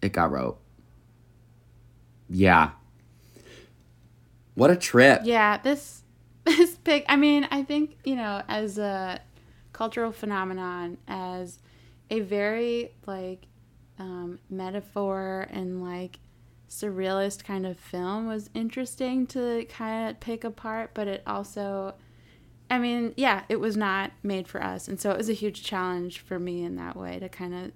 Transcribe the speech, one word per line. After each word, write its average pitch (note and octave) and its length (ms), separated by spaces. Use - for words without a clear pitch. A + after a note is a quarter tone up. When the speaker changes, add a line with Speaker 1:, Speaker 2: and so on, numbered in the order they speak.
Speaker 1:
It F#2+ 120
got E2 180
wrote. B1+ 260
Yeah. F2 420
What C3 160
a F3+ 40
trip. C3+ 480
Speaker 2:
Yeah, A3 340
this, - 460
<laughs> - 220
this E4+ 320
pic, C#4+ 300
I C#4+ 80
mean, C#4+ 360
I C#4 120
think, D4 400
you C4+ 120
know, G#3 320
as G#3+ 300
a G3 420
cultural A3+ 380
phenomenon, F#3 880
as F#3 520
a G#3+ 120
very, A3 680
like, F#3 400
um, F3+ 420
metaphor F#3+ 1000
and, F#3 320
like, F3+ 360
surrealist G3 760
kind F#3+ 220
of F3+ 140
film F#3+ 480
was G#3+ 260
interesting B3+ 760
to A#3+ 420
kinda A3 500
pick A3+ 240
apart, A3+ 500
but G#3 140
it G3 180
also, G3 680
I B3+ 80
mean, A#3+ 400
yeah, A#3 320
it A3 100
was G#3+ 160
not G3 360
made F#3+ 260
for - 160
us. F#3 240
And F#3+ 120
so G#3 120
it F#3 60
was A3 120
a A3+ 40
huge G#3 300
challenge F3+ 560
for - 180
me F3 260
in F3 120
that - 200
way F#3 240
to F#3 80
kinda F3+ 480